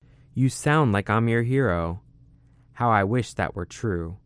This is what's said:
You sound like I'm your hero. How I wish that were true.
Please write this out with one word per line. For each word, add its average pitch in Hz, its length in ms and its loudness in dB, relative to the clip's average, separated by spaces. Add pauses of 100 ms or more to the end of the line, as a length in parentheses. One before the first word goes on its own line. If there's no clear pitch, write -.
(360)
You 131 120 2
sound 147 480 2
like 101 180 0
I'm 113 200 2
your 117 160 0
hero. 90 460 0 (760)
How 120 180 0
I 101 180 2
wish 120 260 -2
that - 180 -4
were 90 160 -6
true. 87 440 -6 (120)